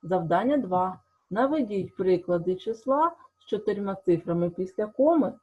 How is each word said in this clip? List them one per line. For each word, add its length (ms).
Завдання 540
два. 420
Наведіть 640
приклади 600
числа 600
з 60
чотирма 500
цифрами 540
після 380
коми 560